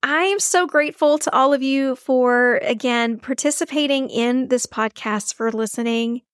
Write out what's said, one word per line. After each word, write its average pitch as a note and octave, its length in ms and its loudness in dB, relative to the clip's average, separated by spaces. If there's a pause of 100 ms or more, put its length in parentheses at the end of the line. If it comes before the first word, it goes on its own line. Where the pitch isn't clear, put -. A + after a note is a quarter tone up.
I D4+ 220 2
am G4+ 160 0
so F4+ 260 0
grateful D4+ 520 2
to - 160 -4
all C4+ 180 4
of C4+ 100 0
you C4+ 320 0
for, B3 680 2
again, A#3 560 -2
participating C#4 880 -2
in B3 400 0
this B3 180 0
podcast, G#3+ 680 -4
for A3+ 180 -2
listening A#3 720 -2 (120)